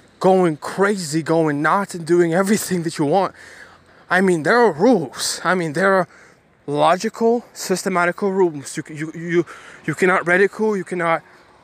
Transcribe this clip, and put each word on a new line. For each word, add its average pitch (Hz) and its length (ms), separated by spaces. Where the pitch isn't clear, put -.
going 180 380
crazy, 185 680
going 156 400
nuts, 190 320
and 170 100
doing 170 280
everything 190 500
that 165 160
you 147 60
want. 175 280
I 180 100
mean, 180 220
there 196 140
are 233 140
rules. 170 720
I 175 120
mean, 165 180
there 190 200
are 180 140
logical, 185 840
systematical 185 800
rules. 170 460
You, 151 120
you, 156 260
you, 170 300
you 156 100
cannot 180 320
ridicule, 202 500
you 175 60
cannot 170 400